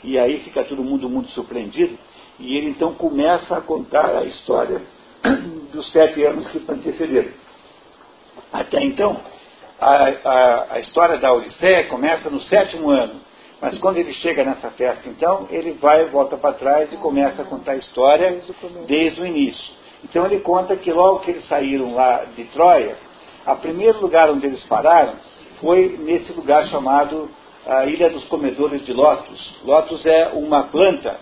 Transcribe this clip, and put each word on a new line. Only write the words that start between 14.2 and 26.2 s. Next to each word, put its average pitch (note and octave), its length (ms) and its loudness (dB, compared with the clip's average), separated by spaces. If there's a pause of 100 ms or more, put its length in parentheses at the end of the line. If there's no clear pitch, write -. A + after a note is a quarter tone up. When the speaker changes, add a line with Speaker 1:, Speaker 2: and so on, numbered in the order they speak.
Speaker 1:
nessa B2+ 280 -4
festa, B2 380 -4
então, F#3 400 -2
ele E3 240 -6
vai, D3+ 320 4
volta C#3 320 -2
pra C#3+ 160 0
trás D3+ 400 0
e E3 40 -14
começa C#3 440 -2
a C3+ 40 -8
contar C3 260 -10
a C3+ 60 -4
história D3 540 2
Speaker 2:
Desde F3+ 200 -12
o - 20 -14
começo. F3 340 -16
Speaker 1:
desde D#3+ 340 0
o F#3 40 -6
início. D3+ 480 -4 (300)
Então F3 220 -2
ele G3+ 140 0
conta F#3 360 0
que F3+ 160 -6
logo F#3 280 4
que F3 120 -6
eles - 160 -10
saíram C3+ 480 -2
lá B2+ 280 2 (120)
de A#2 100 -14
Troia, D#3+ 500 4 (520)
o C3+ 80 0
primeiro G3+ 440 0
lugar D#3+ 300 4
onde C#3 160 -2
eles C3 200 -6
pararam D3 480 4 (460)
foi F3+ 400 2
nesse D#3+ 340 -4